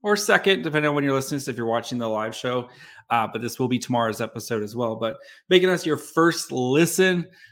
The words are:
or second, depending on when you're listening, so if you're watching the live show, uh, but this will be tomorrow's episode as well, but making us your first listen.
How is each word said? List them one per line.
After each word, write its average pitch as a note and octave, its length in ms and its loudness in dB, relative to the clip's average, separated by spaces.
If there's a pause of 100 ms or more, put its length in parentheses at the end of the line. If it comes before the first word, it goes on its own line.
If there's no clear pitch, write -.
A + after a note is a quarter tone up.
or G#3 140 2
second, G3 460 2
depending D3+ 260 0
on D3 80 2
when C#3+ 80 0
you're C#3 80 2
listening, C3+ 300 -2
so C3+ 100 -8
if A2 60 -6
you're A#2 80 -4
watching A2+ 320 -2
the A#2+ 100 -4
live A2 260 -4
show, B2 360 -4 (400)
uh, A#2 180 2
but A2 140 -8
this A#2 180 -6
will C3 80 2
be B2 100 0
tomorrow's A#2 440 -2
episode A2 420 -6
as G#2+ 140 -10
well, A#2 180 -4
but A2 220 -4 (320)
making F#3 180 6
us F3 180 0
your D3+ 120 0
first E3 560 0
listen. E3 720 2 (240)